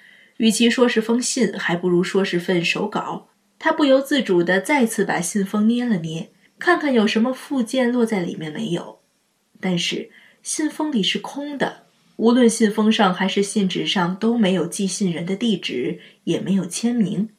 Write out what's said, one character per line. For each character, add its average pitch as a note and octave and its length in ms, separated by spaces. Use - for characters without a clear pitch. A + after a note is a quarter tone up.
与 A3+ 140
其 A#3 200
说 A#3+ 180
是 A3+ 140
封 A#3 180
信， A#3+ 320
还 F3+ 240
不 F3+ 100
如 F3 160
说 F#3+ 220
是 F3+ 160
份 F3 240
手 G3+ 240
稿。 - 400
他 D#4+ 120
不 D#4+ 140
由 C4+ 160
自 C#4 220
主 F3 200
地 F3+ 160
再 C4 280
次 G#3 180
把 D#3+ 160
信 G3 240
封 G#3+ 240
捏 A#3+ 160
了 A3 140
捏， D#3+ 340
看 F4 220
看 C#4+ 140
有 A3 120
什 A3 140
么 B3+ 100
附 C4 320
件 B3 300
落 A#3+ 140
在 G#3+ 140
里 F3 140
面 D#3 160
没 D3+ 200
有。 - 300
但 F#3 160
是 - 340
信 D4+ 280
封 D#4 200
里 A#3 120
是 F3 160
空 C#4+ 400
的， - 260
无 A3+ 160
论 A#3+ 160
信 G#3+ 240
封 A3 180
上 G#3 220
还 F#3+ 160
是 G3+ 140
信 G3+ 260
纸 E3+ 180
上 F#3 300
都 A#3 220
没 F#3+ 160
有 E3+ 120
寄 F#3+ 200
信 F3+ 260
人 E3 140
的 F#3+ 100
地 G#3 220
址， - 420
也 E3 160
没 F#3 140
有 F#3 100
签 A#3+ 320
名。 G3+ 320